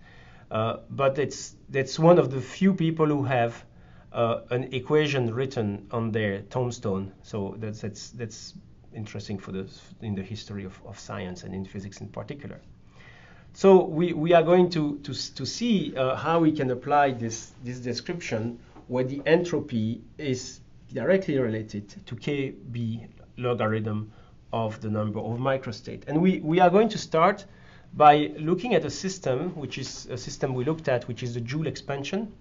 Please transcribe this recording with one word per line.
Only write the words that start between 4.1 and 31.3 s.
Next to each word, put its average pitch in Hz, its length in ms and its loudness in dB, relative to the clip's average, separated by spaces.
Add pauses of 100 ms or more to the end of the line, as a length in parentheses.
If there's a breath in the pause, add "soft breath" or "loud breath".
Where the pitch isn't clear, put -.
uh, 117 280 0 (100)
an 127 240 -2
equation 139 580 2
written 113 600 -2
on 113 180 -2
their 107 320 -2
tombstone. 104 680 -4 (100)
So 98 360 -6
that's, 110 220 -10
that's, - 300 -12
that's - 440 -14 (380)
interesting 104 460 -10
for 95 140 -12
the, 95 180 -8 (320)
in 104 140 -4
the 95 60 -6
history 101 420 -10
of, 92 200 -14
of 104 140 -16
science 95 460 -10
and 95 100 -10
in 95 100 -6
physics 101 360 -12
in 104 80 -12
particular. - 520 -12 (920 loud breath)
So 190 320 8
we, 170 280 0
we 165 200 2
are 165 100 10
going 175 280 8
to, 147 280 -2
to, - 360 -10
to 131 120 -6
see, 214 500 0
uh, 131 200 0
how 156 240 2
we 156 100 6
can 135 220 0
apply 139 400 2
this, 117 400 -6 (100)
this 123 160 -8
description 120 800 -6 (300 loud breath)
where 127 160 0
the 139 220 -6
entropy 135 760 2 (160)
is 135 420 -6 (320)
directly 151 460 2
related 110 680 -4
to 120 100 -10
K 139 340 -4
B 117 560 -8 (300)
logarithm 110 760 -2 (420 loud breath)
of 113 280 -4
the 110 100 -6
number 107 300 -2
of 117 180 -6
microstate. 131 720 -4
And 147 120 0
we, 185 200 4
we 160 180 0
are 180 120 8
going 214 180 6
to 208 100 -4
start 180 460 2 (500 loud breath)
by 147 440 8
looking 180 360 0
at 151 100 4
a 139 60 -2
system, 170 640 -4
which 139 220 -8
is - 280 -10
a 123 100 -8
system 131 380 -4
we 127 100 -2
looked 160 240 -2
at, 123 180 0
which 120 160 -8
is 117 120 -6